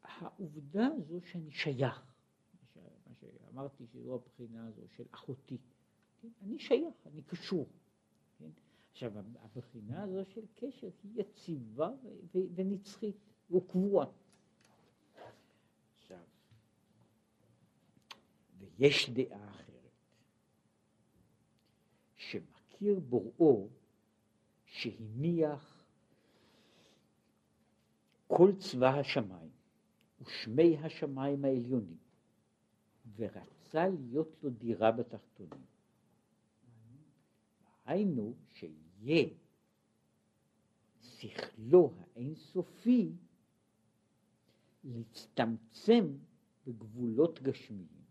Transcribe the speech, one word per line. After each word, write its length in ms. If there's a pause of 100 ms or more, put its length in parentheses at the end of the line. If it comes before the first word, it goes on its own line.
העובדה 840
הזו 340
שאני 300
שייך, 640 (400)
מה 120
ש-, 120 (280)
מה 80
שאמרתי 720
שזו 280
הבחינה 520
הזו 220
של 220
אחותי, 480 (640)
כן? 60 (140)
אני 160
שייך, 360 (120)
אני 160
קשור, 440 (720)
כן? 120 (400)
עכשיו, 220 (260)
הבחינה 640
הזו 220
של 200 (100)
קשר 360 (120)
היא 180
יציבה 720 (120)
ו-, 60 (260)
ו-, 200
ונצחית, 640 (340)
וקבועה. 560 (1900)
עכשיו, 280 (2250)
ויש 520
דעה 400
אחרת, 140 (2500)
שמכיר 840
בוראו 680 (960)
שהניח 1200 (2500)
כל 320
צבא 420
השמיים 500 (680)
ושמי 580
השמיים 680
העליונים, 540 (1160)
ורצה 720
להיות 400 (140)
לו 80
דירה 420
בתחתונים. 720 (2250)
היינו 500 (140)
שיהיה 800 (1700)
שכלו 960
האינסופי 1120 (1700)
להצטמצם 1300 (500)
בגבולות 760
גשמיים. 680